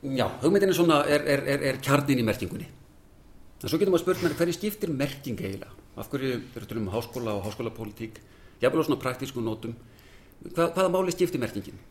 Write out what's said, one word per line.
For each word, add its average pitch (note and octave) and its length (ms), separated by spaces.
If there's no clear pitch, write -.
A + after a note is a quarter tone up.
já, C3 200
hugmyndin F#3+ 260
er F3 80
svona, E3 220
er, D3 160
er, C#3 200
er, C#3+ 160
er C3 100
kjarninn C#3 400
í A2+ 40
merkingunni. - 440
En - 140
svo D#3+ 100
getur G3 80
maður E3+ 160
spurt, - 180
menn, E3+ 140
hverju E3+ 160
skiptir G3+ 400
merking C3 480
eiginlega? G2 320
Af - 140
hverju, C3 240
þegar A2+ 100
við - 80
tölum A2 140
um F#2 80
háskóla A#2 460
og F#2+ 80
háskólapólitík, A2 720
jafnvel D3 240
á - 20
svona G3 140
praktískum B2+ 440
nótum, A2 280
hva-, E3 160
hvaða F3+ 240
máli F3+ 220
skiptir E3+ 260
merkingin? A2 500